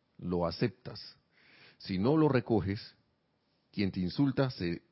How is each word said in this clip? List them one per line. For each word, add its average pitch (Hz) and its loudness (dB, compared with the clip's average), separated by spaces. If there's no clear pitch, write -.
lo 87 -2
aceptas. - -6
Si 95 -4
no 127 4
lo 156 4
recoges, 107 0
quien 98 0
te - -6
insulta 131 0
se, 87 -6